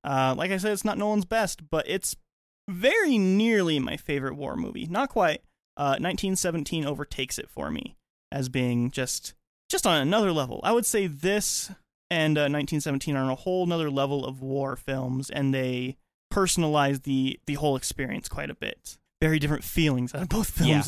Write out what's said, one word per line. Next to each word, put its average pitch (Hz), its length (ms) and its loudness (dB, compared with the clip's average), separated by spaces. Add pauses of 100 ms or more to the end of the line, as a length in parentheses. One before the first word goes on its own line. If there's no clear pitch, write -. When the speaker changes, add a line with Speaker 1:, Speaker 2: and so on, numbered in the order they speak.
Speaker 1:
Uh, 135 320 2
like 175 160 -2
I 190 60 0
said, 208 140 0
it's 196 120 -4
not 214 140 0
Nolan's 208 260 0
best, 196 460 -2
but 160 180 0
it's - 260 -4 (540)
very 269 500 4
nearly 190 600 4
my 143 160 -4
favorite 139 400 -6
war 139 200 -8
movie. - 320 -8
Not 220 200 -2
quite. 170 340 0 (340)
Uh, 139 240 0
nineteen 190 360 -2
seventeen 165 480 -2
overtakes 139 540 -6
it - 100 -10
for 71 220 -6
me - 260 -8 (360)
as 135 160 -4
being 123 420 0
just, - 440 -6 (360)
just 370 160 0
on 165 140 4
another 190 320 2
level. 135 300 -2
I 208 100 2
would 233 140 4
say 202 200 2
this 180 640 -2 (400)
and, 156 280 2
uh, 147 100 4
nineteen 147 320 -2
seventeen 139 360 -2
are 135 80 0
on 131 60 0
a 131 60 0
whole 185 300 0
nother 165 240 0
level 139 340 0
of 131 180 -8
war 135 340 -2
films, 131 540 -4
and 139 220 2
they 127 440 -2 (360)
personalize 151 720 2
the, 131 420 0
the 147 80 -4
whole 143 220 2
experience - 520 -6
quite 143 220 -8
a 143 40 -10
bit. - 440 -10 (220)
Very 160 200 4
different 147 240 0
feelings 131 500 2
out 151 80 -4
of 180 60 -4
both 220 220 0
films 156 200 4
Speaker 2:
Yeah, 147 180 6